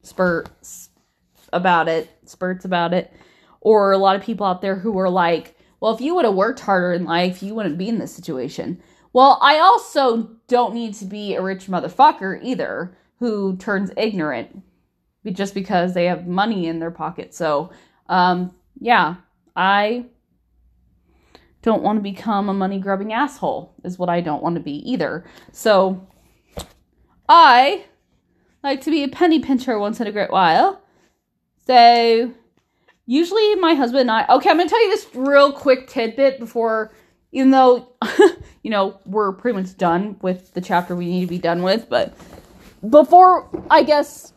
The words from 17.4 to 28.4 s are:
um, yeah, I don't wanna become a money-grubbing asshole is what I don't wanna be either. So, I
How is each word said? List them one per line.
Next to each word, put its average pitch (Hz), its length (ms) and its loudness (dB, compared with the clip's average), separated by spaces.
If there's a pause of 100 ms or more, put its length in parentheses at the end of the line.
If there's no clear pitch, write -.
um, 180 460 0 (260)
yeah, 180 360 0 (400)
I 208 500 -2 (1600)
don't 220 200 0
wanna 208 200 -2
become 202 480 -4
a 190 40 -4
money-grubbing 196 600 -4
asshole 226 600 -6 (100)
is 180 140 -10
what 180 120 -4
I 175 120 -2
don't - 220 -6
wanna 170 160 -4
be 147 300 -12
either. 170 360 -6 (260)
So, 190 560 0 (1200)
I 294 580 6 (800)